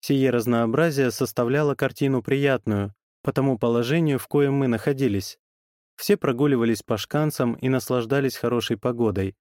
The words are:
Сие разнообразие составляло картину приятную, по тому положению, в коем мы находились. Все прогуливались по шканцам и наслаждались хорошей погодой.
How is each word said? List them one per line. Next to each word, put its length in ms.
Сие 240
разнообразие 800
составляло 640
картину 480
приятную, 720
по 80
тому 260
положению, 640
в 80
коем 260
мы 140
находились. 680
Все 200
прогуливались 680
по 120
шканцам 580
и 140
наслаждались 680
хорошей 400
погодой. 640